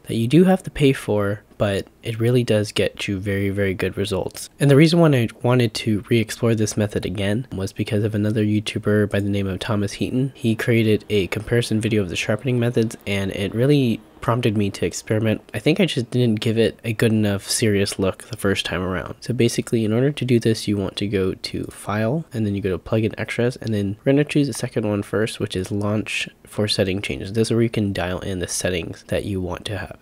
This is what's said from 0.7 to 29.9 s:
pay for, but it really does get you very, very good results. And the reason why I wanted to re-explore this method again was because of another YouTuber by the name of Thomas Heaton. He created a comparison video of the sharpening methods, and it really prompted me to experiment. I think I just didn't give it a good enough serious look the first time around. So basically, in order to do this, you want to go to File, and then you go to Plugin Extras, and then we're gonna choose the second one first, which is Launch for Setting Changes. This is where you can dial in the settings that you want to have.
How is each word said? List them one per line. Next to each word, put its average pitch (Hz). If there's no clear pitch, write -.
pay 135
for, 104
but 98
it 113
really 120
does 107
get -
you 101
very, 98
very 95
good 92
results. 95
And 143
the 139
reason 160
why 160
I 123
wanted 123
to 104
re-explore 117
this 107
method 101
again 98
was 95
because 104
of 110
another 107
YouTuber 104
by 101
the 101
name 101
of 92
Thomas 104
Heaton. 131
He 113
created 110
a 101
comparison 110
video 107
of 92
the 82
sharpening 123
methods, 120
and 98
it 98
really 131
prompted 117
me 104
to -
experiment. 107
I 110
think -
I 190
just 120
didn't 117
give 113
it 110
a 117
good 110
enough 104
serious 101
look 95
the -
first 98
time 90
around. 92
So -
basically, 117
in 104
order 127
to 143
do 123
this, 110
you 104
want 95
to 101
go 95
to -
File, 113
and 110
then 101
you 98
go 98
to 87
Plugin 110
Extras, 120
and 117
then 101
we're 135
gonna 147
choose 143
the 120
second 113
one 101
first, -
which -
is 92
Launch 104
for -
Setting 98
Changes. 95
This 113
is -
where 117
you 113
can 104
dial 92
in 95
the 87
settings 90
that 87
you 95
want 90
to 101
have. -